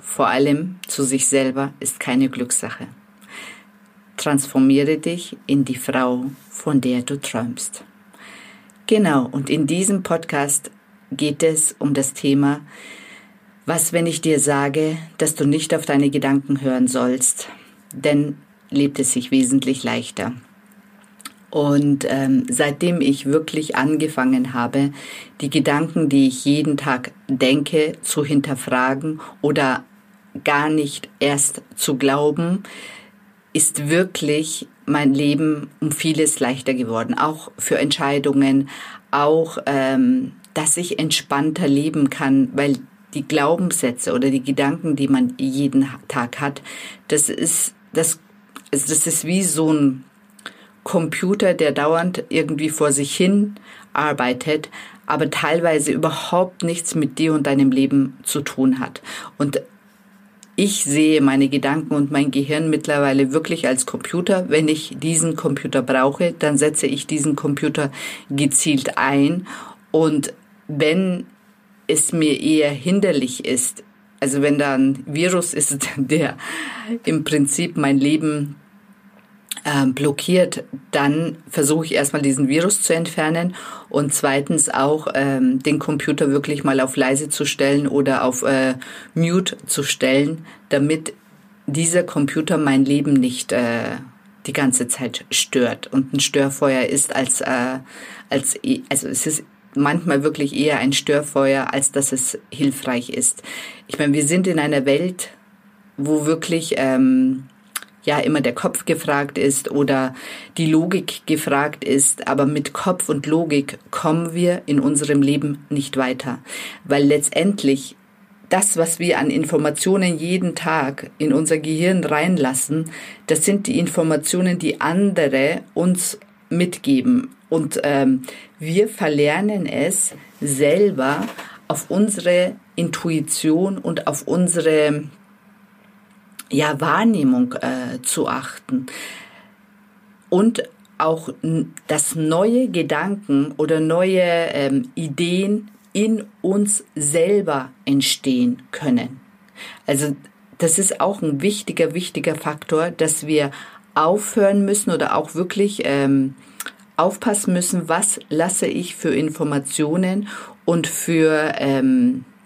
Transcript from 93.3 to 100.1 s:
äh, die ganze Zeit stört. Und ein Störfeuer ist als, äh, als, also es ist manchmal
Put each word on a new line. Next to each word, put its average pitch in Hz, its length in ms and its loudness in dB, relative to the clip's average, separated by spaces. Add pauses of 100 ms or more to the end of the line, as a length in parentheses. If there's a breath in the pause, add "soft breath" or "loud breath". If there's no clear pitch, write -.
äh, 117 440 -2 (500)
die 139 60 -6
ganze 135 360 0
Zeit - 420 -6
stört. - 560 0
Und 131 260 -2
ein 139 60 0
Störfeuer 139 640 2
ist - 320 -2
als, 131 240 0
äh, 131 400 -2 (500 loud breath)
als, - 300 -2 (300)
also - 180 -2
es - 180 -4
ist - 180 -4 (320)
manchmal 143 480 0